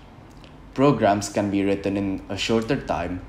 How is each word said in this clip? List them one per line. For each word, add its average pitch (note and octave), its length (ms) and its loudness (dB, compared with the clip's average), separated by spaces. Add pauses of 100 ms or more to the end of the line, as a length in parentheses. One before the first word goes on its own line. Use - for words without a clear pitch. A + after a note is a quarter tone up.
(720)
Programs A2 540 4
can G2+ 240 -2
be G2 140 2
written G2 320 0
in F#2+ 320 -4
a G2 80 -6
shorter A2+ 420 0
time F2 500 -6